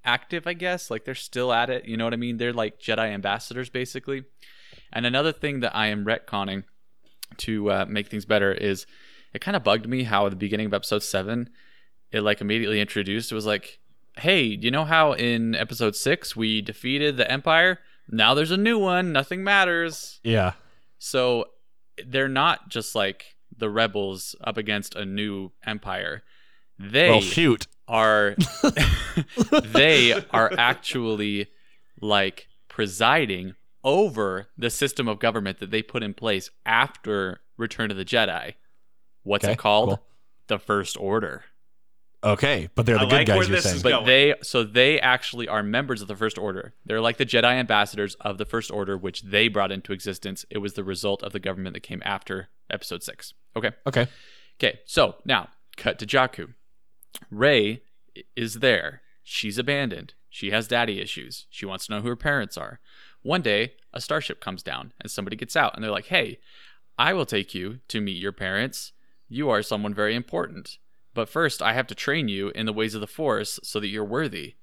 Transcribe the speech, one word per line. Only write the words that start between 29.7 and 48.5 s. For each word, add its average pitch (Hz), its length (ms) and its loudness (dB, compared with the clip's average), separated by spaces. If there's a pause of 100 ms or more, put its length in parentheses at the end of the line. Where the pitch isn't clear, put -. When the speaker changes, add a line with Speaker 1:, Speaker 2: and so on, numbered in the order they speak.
Speaker 1:
are 113 260 4
actually, 110 920 0 (520)
like, 101 460 2 (220)
presiding 104 840 2 (300)
over 127 720 2
the 117 140 -2
system 131 380 -2
of 107 100 -2
government 107 400 0
that 95 120 -10
they 110 120 0
put 120 200 -6
in 101 120 -6
place 104 360 -2 (160)
after 113 760 0 (160)
Return 113 340 -4
of 98 60 -6
the 95 80 -6
Jedi. 92 500 -2 (680)
What's 101 220 0
Speaker 2:
Okay, 104 100 2
Speaker 1:
it 123 40 -4
called? 107 300 4
Speaker 2:
cool. 98 180 -2 (400)
Speaker 1:
The 104 120 -2
First - 380 -4
Order. 98 480 -4 (800)
Speaker 2:
Okay, 104 520 2
but 123 120 0
they're 117 120 4
the - 80 4
Speaker 3:
I - 20 -2
Speaker 2:
good - 80 4
Speaker 3:
like 151 120 4
Speaker 2:
guys, 101 100 6
Speaker 3:
where 180 80 4
Speaker 2:
you're 185 100 2
Speaker 3:
this 175 80 2
Speaker 2:
saying. 92 120 2
Speaker 3:
is 87 60 -4
Speaker 1:
But 127 80 4
Speaker 3:
going. 117 160 2
Speaker 1:
they, 139 360 8
so 120 220 0
they 127 360 4
actually 123 480 0
are 104 140 0
members 113 400 -2
of 98 60 -12
the 104 80 -8
First 107 220 -2
Order. 95 360 -8 (100)
They're 110 160 -2
like 117 160 2
the 131 100 0
Jedi 120 280 4
ambassadors 104 680 0
of 101 180 -6
the 107 60 -6
First 113 280 -6